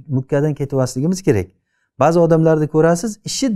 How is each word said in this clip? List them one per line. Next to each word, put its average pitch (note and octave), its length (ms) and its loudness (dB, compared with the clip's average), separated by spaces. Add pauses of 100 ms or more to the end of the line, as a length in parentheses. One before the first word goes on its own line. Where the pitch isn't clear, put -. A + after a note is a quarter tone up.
mukkadan C#3+ 460 -2
ketmasligimiz C#3 680 -4
kerak. G2+ 260 0 (520)
Ba'zi E3 200 2
odamlarni D#3+ 480 2
ko'rasiz, E3+ 580 0
ishi - 300 -4